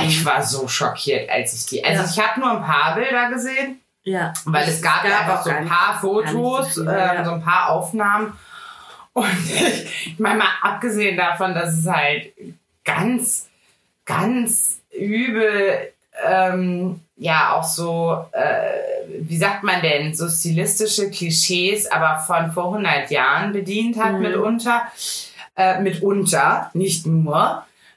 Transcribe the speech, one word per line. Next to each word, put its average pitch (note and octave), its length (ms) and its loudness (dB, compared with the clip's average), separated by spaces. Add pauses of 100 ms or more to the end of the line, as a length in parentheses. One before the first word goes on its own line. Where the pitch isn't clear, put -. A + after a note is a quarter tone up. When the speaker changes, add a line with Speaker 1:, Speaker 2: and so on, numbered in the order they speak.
Speaker 1:
Ich D#3+ 180 2
war C#3 180 2
so B2+ 260 -2
schockiert, - 600 -2
als A#2+ 240 -2
ich - 120 -6
die, - 180 -4
also E3 180 2
Speaker 2:
Ja. - 80 -2
Speaker 1:
ich - 100 -2
hab G#3+ 160 0
nur B3+ 140 2
ein A3 120 -2
paar D#3 320 2
Bilder A#3+ 360 0
gesehen. C4 500 -4 (240)
Speaker 2:
Ja. F3 280 -2 (120)
Speaker 1:
Weil D3+ 240 2
es D#3+ 80 0
Speaker 2:
Es - 60 -4
Speaker 1:
gab E3 200 2
Speaker 2:
gab G3+ 180 4
Speaker 1:
einfach F#3 200 0
Speaker 2:
auch - 40 -4
Speaker 1:
so E3+ 60 -2
ein C#3+ 60 0
Speaker 2:
gar D#3 60 -2
nicht E3+ 100 -2
Speaker 1:
paar G3 280 2
Speaker 2:
so, G3 140 0
gar G#3+ 80 2
nicht D3+ 100 -2
so A3+ 60 0
Speaker 1:
Fotos, C4 360 0
Speaker 2:
viele, D#3+ 180 -2
Speaker 1:
ähm, F#3 240 2
Speaker 2:
ja. E3+ 80 -2
Speaker 1:
so E3+ 80 -2
ein E3 100 -4
paar F3 280 2
Aufnahmen. G#3 680 0 (760)
Und A#3+ 140 0
<laughs> F3+ 200 -2
ich, F3+ 640 -2
ich D#3+ 100 -10
meine G#3+ 220 2
mal, G3 80 4 (140)
abgesehen G#3 540 0
davon, F3 380 0
dass E3 200 0
es D#3+ 120 0
halt D3+ 460 0 (520)
ganz, F#3+ 640 0 (560)
ganz - 760 0 (120)
übel, G#3 1000 0 (320)
ähm, F#3 760 0 (160)
ja, D#3+ 380 2
auch D#3+ 100 0
so, E3+ 680 -2
äh, - 760 -2
wie E3 300 -6
sagt G3+ 260 0
man F3+ 180 2
denn, D#3 320 0
so E3 140 -2
stilistische G3 840 0
Klischees, F3+ 800 0
aber D#3+ 300 2
von E3 320 0
vor F3+ 180 -2
hundert F3 400 0
Jahren D3 420 2
bedient G#3 460 -2
hat A3 140 2
Speaker 2:
Mhm. F#3+ 80 0
Speaker 1:
mitunter. A#3 640 0 (760)
Äh, F#3+ 220 4
mitunter, F3+ 960 2
nicht F#3 320 -2
nur. D#3+ 580 2 (320)